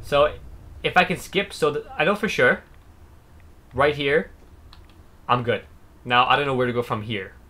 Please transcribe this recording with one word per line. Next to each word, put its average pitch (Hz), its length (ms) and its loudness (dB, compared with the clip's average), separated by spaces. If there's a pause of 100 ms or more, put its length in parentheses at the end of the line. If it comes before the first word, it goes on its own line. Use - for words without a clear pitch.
So 147 340 2 (480)
if 156 140 0
I 180 80 6
can 175 140 -2
skip, - 340 -4
so 147 220 0
th-, 147 100 -6 (120)
I 151 80 -10
know 196 120 2
for 208 120 -4
sure, 143 340 2 (1120)
right 143 200 2
here, 143 360 0 (960)
I'm 123 140 2
good. 113 220 -2 (400)
Now, 123 220 4
I 127 80 4
don't 143 120 0
know 135 80 0
where 127 120 2
to 123 60 -2
go 120 100 -2
from 113 200 -4
here. 101 320 -8 (160)